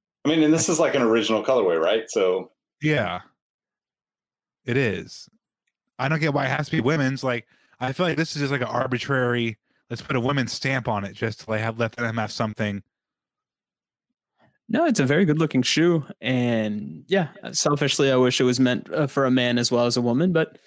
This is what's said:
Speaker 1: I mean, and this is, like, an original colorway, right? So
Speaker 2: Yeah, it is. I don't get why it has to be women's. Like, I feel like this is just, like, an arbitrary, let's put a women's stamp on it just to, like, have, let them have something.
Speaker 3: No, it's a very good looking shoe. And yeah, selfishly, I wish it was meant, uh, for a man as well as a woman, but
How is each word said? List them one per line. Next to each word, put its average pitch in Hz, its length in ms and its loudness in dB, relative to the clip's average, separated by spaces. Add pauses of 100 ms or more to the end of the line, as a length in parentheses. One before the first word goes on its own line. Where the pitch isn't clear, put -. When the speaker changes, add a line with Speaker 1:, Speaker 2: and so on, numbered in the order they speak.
(260)
Speaker 1:
I 143 40 0
mean, 160 140 4
and 151 100 6
this 160 160 0
is, 165 100 0
like, 151 140 2
an 139 80 2
original 110 420 2
colorway, 95 380 2
right? 90 280 0
So 92 420 0 (300)
Speaker 2:
Yeah, 113 400 -2 (1400)
it 120 120 0
is. 98 520 -2 (680)
I 131 100 0
don't 156 100 0
get 147 140 0
why 139 120 0
it 127 40 -2
has 143 180 -2
to - 60 -14
be 156 80 0
women's. 135 420 0
Like, 120 240 -4 (320)
I 143 140 -4
feel 180 120 -2
like 156 120 0
this 160 180 -2
is 147 60 -4
just, 139 100 -2
like, 139 100 -2
an 120 60 -4
arbitrary, 120 880 -2 (320)
let's - 120 -10
put - 160 -6
a - 20 0
women's 127 320 0
stamp 135 380 -4
on 104 160 -2
it 98 80 -10
just 113 280 -6
to, - 100 -12
like, 110 100 -2
have, 113 180 -4
let 113 140 -2
them 117 240 -4
have 107 140 -4
something. 107 520 -4 (1900)
Speaker 3:
No, 254 160 0
it's 285 140 2
a 139 60 4
very 147 180 2
good 156 160 2
looking 143 220 0
shoe. 160 420 2 (160)
And 113 880 -2
yeah, 98 220 0 (240)
selfishly, 143 580 2
I 127 60 4
wish 127 240 4
it - 20 2
was 123 160 2
meant, 123 340 0
uh, 147 140 0
for 139 180 -2
a 127 60 2
man 123 260 2
as 120 140 -2
well 120 140 2
as 120 100 0
a 123 60 0
woman, 131 320 0
but 160 320 -2